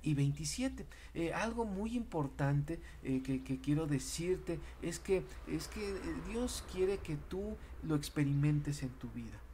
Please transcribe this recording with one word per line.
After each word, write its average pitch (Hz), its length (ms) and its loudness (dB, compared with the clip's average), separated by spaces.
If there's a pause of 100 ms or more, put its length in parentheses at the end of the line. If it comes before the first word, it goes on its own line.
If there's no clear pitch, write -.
y 151 100 4
veintisiete. 151 720 2 (280)
Eh, 165 180 0
algo 226 320 0
muy 214 320 0
importante, 147 800 2 (240)
eh, 131 200 2
que, 131 200 0
que 131 180 -2
quiero 147 260 4
decirte 165 760 0 (220)
es 170 160 -2
que, 185 260 2 (220)
es 156 220 -2
que, 208 200 -4
eh, 196 60 -2 (360)
Dios 240 400 -2
quiere 185 280 2
que 156 180 -4
tú 196 400 -4 (260)
lo 156 140 2
experimentes 147 880 4
en 131 80 -2
tu - 180 -8
vida. 113 320 -8 (140)